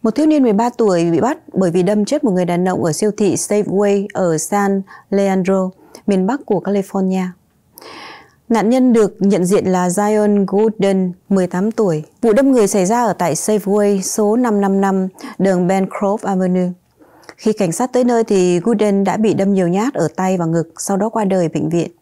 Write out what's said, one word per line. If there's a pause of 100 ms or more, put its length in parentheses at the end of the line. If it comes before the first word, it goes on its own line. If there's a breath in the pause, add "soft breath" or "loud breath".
Một
thiếu
niên
mười
ba
tuổi
bị
bắt (140)
bởi
vì
đâm
chết
một
người
đàn
ông
ở
siêu
thị
Safeway
ở
San (280 loud breath)
Leandro, (360 loud breath)
miền
Bắc
của
California. (1200 loud breath)
Nạn
nhân
được
nhận
diện
là
Zion
Gooden, (160)
mười
tám
tuổi. (180)
Vụ
đâm
người
xảy
ra
ở
tại
Safeway
số
năm
năm
năm (300 loud breath)
đường
Bancroft
Avenue. (680 loud breath)
Khi
cảnh
sát
tới
nơi
thì
Gooden
đã
bị
đâm
nhiều
nhát
ở
tay
và
ngực,
sau
đó
qua
đời
ở
bệnh
viện. (120)